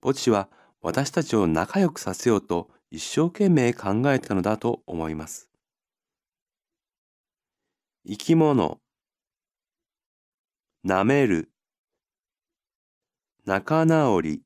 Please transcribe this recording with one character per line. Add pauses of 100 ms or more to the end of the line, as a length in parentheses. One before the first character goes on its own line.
ポ
チ
は (320)
私
た
ち
を
仲
良
く
さ
せ
よ
う
と (200)
一
生
懸
命
考 (100)
え
た
の
だ
と
思
い
ま
す。 (2500)
生
き
物。 (2000)
舐
め
る。 (1900)
仲
直
り。